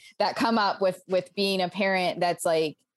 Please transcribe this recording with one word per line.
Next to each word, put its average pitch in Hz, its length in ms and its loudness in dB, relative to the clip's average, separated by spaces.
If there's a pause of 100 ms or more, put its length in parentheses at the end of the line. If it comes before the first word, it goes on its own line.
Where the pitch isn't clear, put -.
(200)
that 202 160 0
come 226 220 2
up 196 240 0
with, 185 260 0
with 180 280 -2
being 196 260 0
a 180 80 0
parent 185 500 0
that's, 175 260 -2
like, 160 320 0 (200)